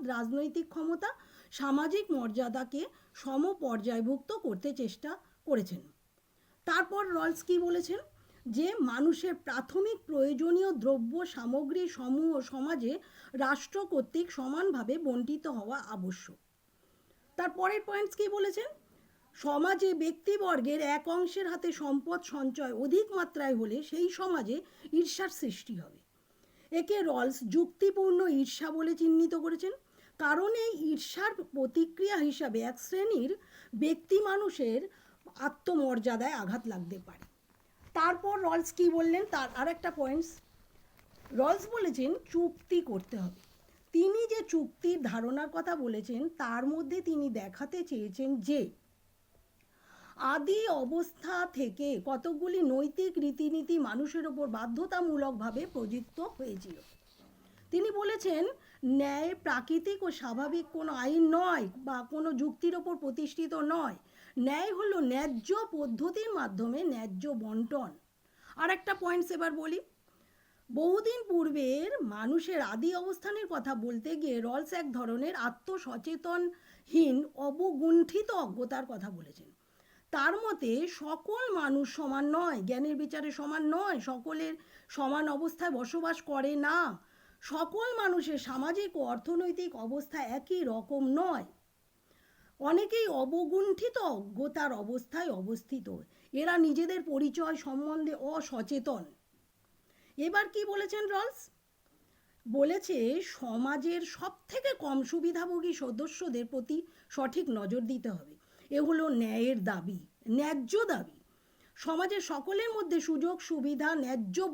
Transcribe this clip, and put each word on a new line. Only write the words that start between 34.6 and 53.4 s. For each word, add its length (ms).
আত্মমর্যাদায় 920
আঘাত 260
লাগতে 380
পারে। 200
তারপর 440
রলস 380
কি 120
বললেন, 420
তার 240
আর 120
একটা 240
পয়েন্টস, 380
রলস 240
বলেছেন 340
চুক্তি 520
করতে 360
হবে। 240
তিনি 340
যে 120
চুক্তির 500
ধারণার 540
কথা 200
বলেছেন, 460
তার 240
মধ্যে 360
তিনি 280
দেখাতে 540
চেয়েছেন 460
যে 200
আদি 260
অবস্থা 520
থেকে 340
কতকগুলি 580
নৈতিক 540
রীতিনীতি 600